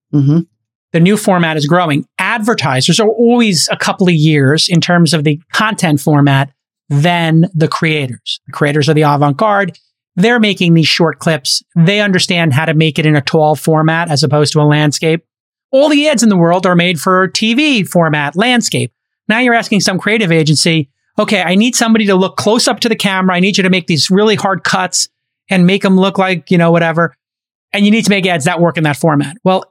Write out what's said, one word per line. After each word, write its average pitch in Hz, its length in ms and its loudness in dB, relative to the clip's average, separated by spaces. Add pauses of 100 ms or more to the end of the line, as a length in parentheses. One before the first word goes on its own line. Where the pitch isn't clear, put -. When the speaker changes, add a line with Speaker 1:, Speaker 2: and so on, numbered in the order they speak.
(140)
Speaker 1:
Mm-hmm. 143 260 2 (540)
Speaker 2:
The 165 60 0
new 185 180 4
format 175 400 0
is 151 80 -4
growing. 160 400 0 (120)
Advertisers 190 800 -2
are 214 100 2
always 233 600 0
a 202 60 -6
couple 190 300 -2
of 180 60 2
years 151 560 2
in 170 120 2
terms 170 320 0
of 156 100 -2
the 151 160 -2 (140)
content 196 480 -2
format 143 480 2 (400)
than 160 640 0
the 156 140 0
creators. 147 800 -6
The - 60 -18
creators 147 360 -2
are 156 40 4
the 156 100 2
avant-garde. 151 760 0 (380)
They're 226 240 2
making 190 340 0
these 160 140 2
short 160 320 -2
clips. - 420 -4 (140)
They 180 260 2
understand 180 520 0
how 156 120 0
to 160 80 -2
make 156 260 0
it 151 60 0
in 151 100 2
a 143 60 0
tall 151 340 0
format 160 540 0
as 143 140 0
opposed 151 300 0
to 156 80 0
a - 20 2
landscape. 151 600 0 (480)
All 277 180 2
the 294 180 2
ads 247 160 0
in 226 60 4
the 196 80 2
world 175 280 2
are 180 100 2
made 175 240 0
for 185 280 0
T 220 260 -2
V 269 300 0
format, 151 520 -2
landscape. 214 560 -2 (360)
Now 214 120 0
you're 247 140 2
asking 220 280 0
some 190 180 -2
creative 208 320 -2
agency, 156 580 0 (300)
"Okay, 208 220 0
I 175 140 -2
need 233 200 2
somebody 226 300 0
to 196 100 2
look 185 220 -2
close 226 300 0
up 247 120 -2
to 226 100 -2
the 220 60 -2
camera. 190 400 -2
I 175 60 0
need 185 160 0
you 190 60 0
to 185 60 0
make 185 180 -2
these 151 220 -2
really 208 260 2
hard 180 280 -4
cuts - 460 -4 (400)
and 180 180 2
make 196 160 0
'em 190 160 2
look 190 180 0
like, 185 320 -2
you 185 80 2
know, 170 140 2
whatever. 165 420 0 (600)
And 202 100 -2
you 208 80 4
need 226 140 0
to - 40 0
make 294 160 0
ads 170 200 -2
that 170 160 -2
work 170 160 0
in 160 80 -2
that 147 100 -2
format." 143 480 -2
Well, 185 280 0